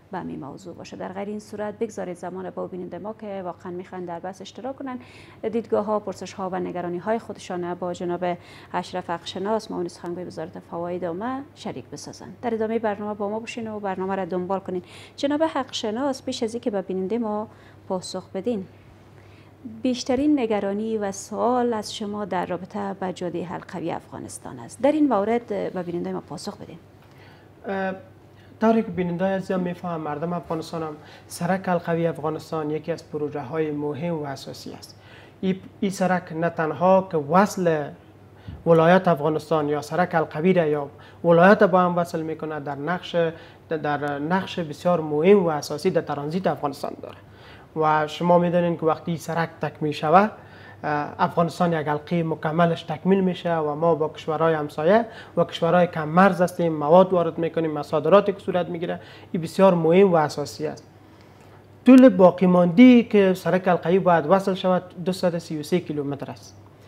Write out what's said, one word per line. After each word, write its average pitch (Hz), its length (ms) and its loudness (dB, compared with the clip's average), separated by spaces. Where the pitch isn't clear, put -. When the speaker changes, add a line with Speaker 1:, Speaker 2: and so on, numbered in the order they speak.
Speaker 1:
به 185 60 -8
همین 165 220 -8
موضوع 156 360 -14
باشه. - 220 -16
در 190 100 -8
غیر 196 200 -8
این 214 120 -8
صورت 208 400 -10
بگذارید 190 380 -6
زمان 185 320 -10
با 185 180 -8
بیننده 180 320 -12
ما 214 200 -10
که 196 260 -10
واقعاً 175 280 -10
می‌خواین 185 320 -12
در 170 140 -10
بحث 185 220 -12
اشتراک 233 340 -12
کنن، 262 240 -10
دیدگاه 220 340 -2
ها، 214 140 -2
پرسش 190 340 -10
ها 190 160 -8
و 185 60 -6
نگرانی 175 420 -6
های 214 220 -2
خودشان 180 540 -8
با 180 200 -6
جناب 175 320 -4
اشرف 180 360 -6
حقشناس، 196 640 -4
معاون 175 160 -4
سخنگوی 175 360 -10
وزارت 170 360 -12
فواید 175 460 -8
عامه 233 380 -6
شریک 143 340 -12
بسازن. - 380 -16
در 233 120 -2
ادامه 220 260 -2
برنامه 208 340 -4
با 202 160 -6
ما 220 100 -6
باشین 226 280 -10
و 214 120 -10
برنامه 190 360 -4
را 190 100 -4
دنبال 180 340 -4
کنین. 185 240 -8
جناب 294 280 0
حقشناس، 240 800 -4
پیش - 200 -6
از 220 100 -4
اینکه 240 180 -4
به 196 100 -2
بیننده 190 360 -4
ما 214 300 -4
پاسخ 185 460 -8
بدین، 196 320 -4
بیشترین 262 580 0
نگرانی 214 580 -2
و 202 140 -2
سوال 233 640 0
از 214 220 -6
شما 208 300 -8
در 175 200 -4
رابطه 190 560 -8
با 185 100 -4
جاده 175 340 -6
حلقوی 165 460 -8
افغانستان - 680 -12
است. - 220 -12
در 277 100 4
این 302 160 4
مورد 226 400 0
به 185 360 -4
بیننده 175 280 -6
ما 185 100 -6
پاسخ - 360 -12
بدین. - 200 -18
Speaker 2:
اه، 190 260 -4
طوری 226 220 4
که 226 80 -8
بیننده 175 340 -2
عزیزم 190 340 -2
می‌فهم، 175 420 -6
مردم 156 320 -6
افغانستان 165 500 -6
هم 156 120 -10
سرک 185 420 -4
القوی 170 380 0
افغانستان 156 640 -4
یکی 160 200 -6
از - 200 -10
پروژه 147 280 -6
های 156 320 -4
مهم 147 420 -4
و 151 100 -6
اساسی 139 500 -12
است. - 260 -20
این، 190 140 0
این 196 120 -2
سرک 180 320 0
نه 165 160 0
تنها 170 600 2
که 165 60 -2
وصل 165 640 2
ولایت 170 420 6
افغانستان 156 640 0
یا 147 120 -2
سرک 175 340 -2
القوی 156 380 2
را 175 120 4
یا 147 220 -2
ولایت 180 400 8
با 185 160 6
هم 180 180 2
وصل 170 240 -4
می‌کنه، 156 380 -8
در 143 160 -8
نقش، 165 400 -6
در 147 500 -4
نقش 190 400 -2
بسیار 165 420 -2
مهم 165 440 4
و - 20 2
اساسی 151 420 -2
در 165 120 2
ترانزیت 156 460 -4
افغانستان 143 440 -4
داره. - 160 -16
و 156 320 2
شما 175 300 4
می‌دانید 175 420 2
که 160 60 -4
وقتی 156 320 0
سرک 160 320 -4
تکمیل 151 300 -4
شود، 175 400 2
اه، 147 360 -4
افغانستان 175 540 0
یک 151 140 -2
حلقه 156 360 -2
مکملش 160 600 0
تکمیل 180 380 0
می‌شه 175 340 -2
و 151 200 -2
ما 165 200 2
با 151 140 -2
کشورهای 160 440 0
همسایه 156 520 2
و 170 60 2
کشورهای 170 440 2
کم 160 200 -6
مرز 180 340 6
هستیم، 170 320 0
مواد 170 400 6
وارد 165 240 0
می‌کنیم 160 400 -2
و 147 60 -6
صادراتی 180 500 4
که 196 60 -12
صورت 175 300 -4
می‌گیره، 175 300 -6
این 180 100 -2
بسیار 185 320 4
مهم 175 380 6
و 170 40 4
اساسی 151 520 -2
است. 143 160 -12
طول 254 240 12
باقی 185 360 8
ماندی 180 580 8
که 196 300 4
سرک 180 340 0
القوی 175 320 2
باید 165 300 4
وصل 190 240 4
شود 185 300 0
دوصد 185 300 0
و 170 40 -4
سی 160 200 -8
و 147 40 -8
سه 180 160 0
کیلومتر 143 520 -6
است. - 240 -18